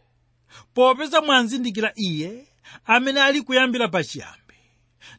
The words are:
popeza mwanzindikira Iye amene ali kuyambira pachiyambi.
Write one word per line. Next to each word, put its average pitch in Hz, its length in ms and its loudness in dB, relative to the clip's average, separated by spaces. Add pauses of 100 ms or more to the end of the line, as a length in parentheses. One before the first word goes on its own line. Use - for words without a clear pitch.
(720)
popeza 262 480 2
mwanzindikira 247 760 0
Iye 190 520 -6 (380)
amene 262 360 0
ali 277 200 2
kuyambira 254 460 0
pachiyambi. - 680 -8 (640)